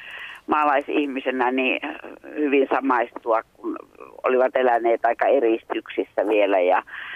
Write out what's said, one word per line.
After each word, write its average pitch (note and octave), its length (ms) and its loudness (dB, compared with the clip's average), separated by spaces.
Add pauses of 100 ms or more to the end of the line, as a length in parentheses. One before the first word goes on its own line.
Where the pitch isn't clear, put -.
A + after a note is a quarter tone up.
(460)
maalaisihmisenä C#3 1040 0
niin B2+ 300 -2 (560)
hyvin C#3+ 340 2
samaistua, A#2+ 720 0 (140)
kun A2 220 -8 (440)
olivat B2+ 340 2
eläneet A#2 480 2
aika A#2 220 0
eristyksissä A2+ 1000 0
vielä G2+ 320 4
ja F2+ 220 4 (340)